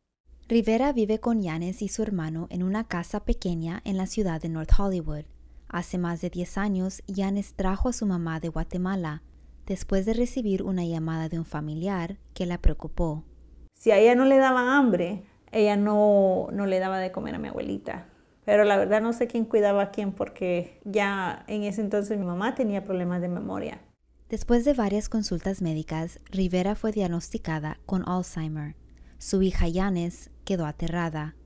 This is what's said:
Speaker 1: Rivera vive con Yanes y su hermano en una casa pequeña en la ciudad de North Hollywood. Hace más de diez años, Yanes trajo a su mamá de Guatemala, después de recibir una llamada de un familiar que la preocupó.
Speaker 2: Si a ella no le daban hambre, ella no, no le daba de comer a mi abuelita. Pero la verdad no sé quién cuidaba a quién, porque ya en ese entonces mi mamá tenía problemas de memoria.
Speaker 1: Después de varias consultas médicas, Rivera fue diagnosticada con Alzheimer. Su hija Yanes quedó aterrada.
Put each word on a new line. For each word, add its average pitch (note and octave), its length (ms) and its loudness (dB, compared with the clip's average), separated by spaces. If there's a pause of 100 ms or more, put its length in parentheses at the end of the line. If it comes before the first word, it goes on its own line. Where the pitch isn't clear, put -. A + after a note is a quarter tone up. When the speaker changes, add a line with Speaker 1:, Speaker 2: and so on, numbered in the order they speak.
(460)
Speaker 1:
Rivera A#3 460 2
vive A3 260 0
con A3+ 240 0
Yanes F3 400 -4
y G3+ 60 -4
su G#3+ 160 -4
hermano E3 460 -4
en F3 120 -4
una G3+ 220 -2
casa F3+ 400 -6
pequeña E3+ 600 -2
en F#3+ 120 -2
la F#3+ 100 -2
ciudad F#3 340 -2
de E3+ 80 -6
North D#3+ 300 -2
Hollywood. D#3 460 0 (420)
Hace F3 320 -6
más E3+ 220 -2
de F3+ 100 -4
diez F3 260 -6
años, F#3+ 520 -2
Yanes G3 460 -2
trajo G3+ 340 0
a B3 40 0
su A#3 140 -2
mamá E3+ 320 0
de E3 100 -4
Guatemala, E3+ 760 -4 (420)
después G3 400 0
de A3+ 80 2
recibir A3+ 480 0
una F#3 220 -2
llamada D#3+ 440 -4
de E3 120 -4
un E3 40 -4
familiar E3+ 760 -4 (160)
que F#3 120 -4
la F3 120 -4
preocupó. D#3 680 0 (500)
Speaker 2:
Si - 160 2
a G3+ 80 8
ella A#3 160 8
no B3+ 100 6
le C4+ 140 8
daban B3+ 300 4
hambre, G#3 580 2 (240)
ella G#3 260 4
no, G3+ 760 4
no G3+ 140 -2
le F#3 120 2
daba F#3+ 220 -2
de F#3 100 -4
comer - 240 -6
a - 60 -6
mi - 80 -8
abuelita. - 580 -8 (380)
Pero G#3 180 6
la G3+ 140 6
verdad G3+ 260 4
no A#3 100 0
sé A#3 140 0
quién A#3 180 0
cuidaba G3+ 380 4
a G3 80 -2
quién, G3 220 -4
porque F3+ 720 -4
ya G3 640 -2
en G#3 160 -4
ese G#3 160 -4
entonces G#3 360 0
mi G3 80 -2
mamá F#3 300 -2
tenía G3+ 300 -2
problemas F3+ 360 -2
de F3 60 -4
memoria. C#3+ 540 -6 (480)
Speaker 1:
Después A#3 360 2
de C#4+ 80 4
varias G#3+ 360 0
consultas F#3+ 520 -2
médicas, D#3+ 640 -4
Rivera F#3 500 0
fue A3 160 -2
diagnosticada E3+ 920 -4
con F#3 220 -2
Alzheimer. D#3 680 -4 (420)
Su - 240 0
hija F#3 240 4
Yanes F3 640 -2 (140)
quedó F3+ 200 -2
aterrada. D#3+ 680 -4 (100)